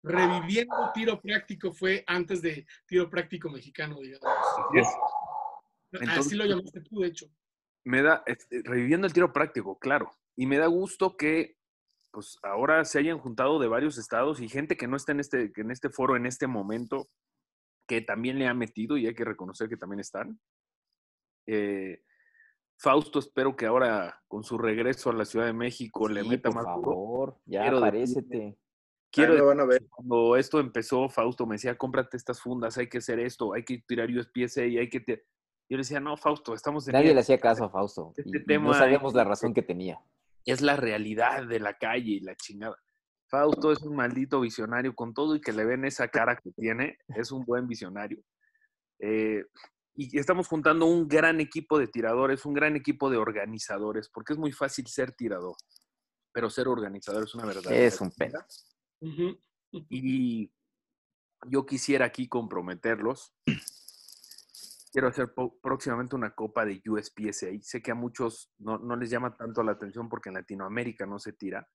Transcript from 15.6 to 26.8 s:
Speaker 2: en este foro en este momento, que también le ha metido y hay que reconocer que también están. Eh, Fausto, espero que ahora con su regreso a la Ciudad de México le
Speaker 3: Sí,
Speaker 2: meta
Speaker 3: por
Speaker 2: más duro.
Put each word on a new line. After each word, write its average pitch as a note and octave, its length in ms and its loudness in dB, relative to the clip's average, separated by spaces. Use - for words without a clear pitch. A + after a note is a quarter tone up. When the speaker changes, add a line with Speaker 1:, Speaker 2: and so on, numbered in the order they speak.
Speaker 2:
en A2+ 100 -6
este B2+ 180 -6
foro B2+ 260 2
en A#2+ 100 0
este B2+ 220 -4
momento, A#2 640 -4
que A2+ 140 -2
también A#2 380 -4
le C3 80 2
ha B2 60 2
metido A#2+ 440 -2
y A2+ 100 0
hay A2+ 80 -4
que A#2 100 -4
reconocer F#2+ 440 -8
que A2+ 80 -8
también G2 220 -10
están. A#2 400 -10
Eh, G2+ 560 -4
Fausto, D3 420 4
espero C3+ 360 0
que A#2+ 100 -4
ahora A2 640 2
con G#2+ 160 -8
su C3 140 -6
regreso A#2 520 0
a A#2 40 0
la A2 120 0
Ciudad A2+ 220 0
de A2+ 60 -2
México A#2 540 -2
le G#2 140 0
Speaker 3:
Sí, G#2+ 80 -4
Speaker 2:
meta B2 200 2
Speaker 3:
por A#2 140 -2
Speaker 2:
más F2 120 -4
duro. - 160 -2